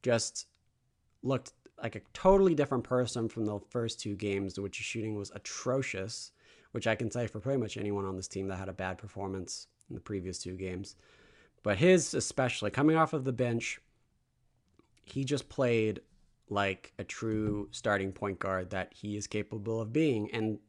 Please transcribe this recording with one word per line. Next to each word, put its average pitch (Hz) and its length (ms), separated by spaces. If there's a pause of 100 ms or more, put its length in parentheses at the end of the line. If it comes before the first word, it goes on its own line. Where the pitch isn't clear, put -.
Just - 460 (760)
looked 127 280 (300)
like 110 160
a - 40 (120)
totally 190 420
different 135 300
person 120 420
from 110 180
the 104 140 (100)
first 117 300
two 101 160
games, 98 420
which 98 200
his - 80
shooting 110 300
was 101 200
atrocious, 113 960 (400)
which 113 160
I 110 80
can 113 160
say 120 160
for 101 140
pretty 135 180
much 110 160
anyone 101 300
on 95 100
this 95 140
team 95 180
that 95 80
had 95 140
a 92 40
bad 92 240
performance 95 680 (220)
in - 60
the 98 60
previous 92 360
two 92 180
games. 95 400 (680)
But 101 140
his 175 360
especially, 120 560
coming 151 260
off 160 160
of 143 120
the 131 100
bench, 117 480 (1200)
he 135 200
just 135 260
played 110 520 (480)
like 98 500
a 101 40
true 107 680
starting 98 400
point 98 280
guard 95 300
that 95 240
he 104 240
is 101 100
capable 110 540
of 110 100
being. 131 400
And, 110 380